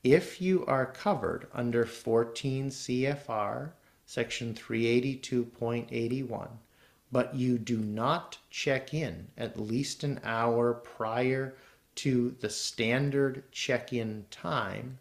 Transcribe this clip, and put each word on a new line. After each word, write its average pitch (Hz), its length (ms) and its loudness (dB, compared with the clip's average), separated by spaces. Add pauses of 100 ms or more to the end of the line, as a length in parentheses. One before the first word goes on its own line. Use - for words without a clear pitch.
If 160 380 6
you 185 240 2
are 131 220 2
covered - 640 -2
under 120 320 2
fourteen 123 840 0
C 127 340 -2
F 143 240 -2
R 113 460 -4 (320)
section 117 480 -4
three 113 320 0
eighty-two 123 580 2
point 117 460 -4
eighty-one, 117 580 -4 (600)
but 127 240 2
you 123 240 2
do 113 180 -2
not 113 640 -2 (100)
check - 460 -2
in 139 320 -4 (100)
at 113 220 -6
least 113 440 -2
an 139 200 -2
hour 117 500 4
prior 127 800 0 (400)
to 123 460 2
the 107 100 -2
standard 135 1000 0
check-in 113 800 -2
time 127 680 -4